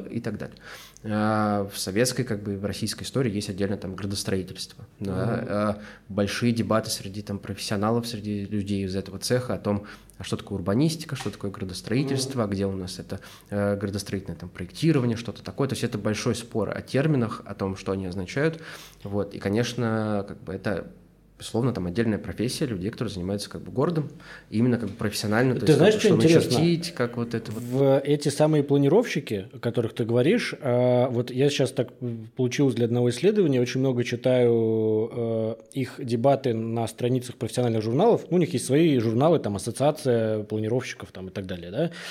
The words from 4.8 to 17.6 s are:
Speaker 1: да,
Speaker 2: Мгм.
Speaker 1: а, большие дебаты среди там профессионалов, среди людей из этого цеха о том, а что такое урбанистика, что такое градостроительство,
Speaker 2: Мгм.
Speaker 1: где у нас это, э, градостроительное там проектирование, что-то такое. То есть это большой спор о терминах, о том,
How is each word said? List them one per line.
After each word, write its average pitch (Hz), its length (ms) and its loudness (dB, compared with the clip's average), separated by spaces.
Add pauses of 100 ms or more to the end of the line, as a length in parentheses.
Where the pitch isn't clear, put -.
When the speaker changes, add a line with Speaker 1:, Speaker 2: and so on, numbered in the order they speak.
Speaker 1:
да, 98 120 -4
Speaker 2:
Мгм. 95 360 -2
Speaker 1:
а, 104 300 0 (320)
большие 104 420 0
дебаты 110 380 0
среди 101 320 -8
там 101 160 -6
профессионалов, 110 680 -2
среди 104 380 -6
людей 98 400 -2
из 92 100 -4
этого 95 240 -6
цеха 123 360 -2
о 90 40 -4
том, 101 260 -2 (340)
а 95 60 -12
что 110 120 -4
такое - 220 -8
урбанистика, 131 580 0
что - 140 -6
такое 98 200 -8
градостроительство, 117 920 -2
Speaker 2:
Мгм. 101 80 0
Speaker 1:
где 98 160 0
у 95 100 -2
нас 90 220 -8
это, 95 220 -10 (280)
э, 101 280 0
градостроительное 98 600 -4
там 90 140 -12
проектирование, 123 680 0
что-то - 260 -10
такое. 131 260 -4
То 135 40 -2
есть 123 120 -2
это 117 120 -4
большой 107 380 0
спор - 420 -4
о - 60 -6
терминах, 131 640 0
о 101 80 -12
том, 95 220 -2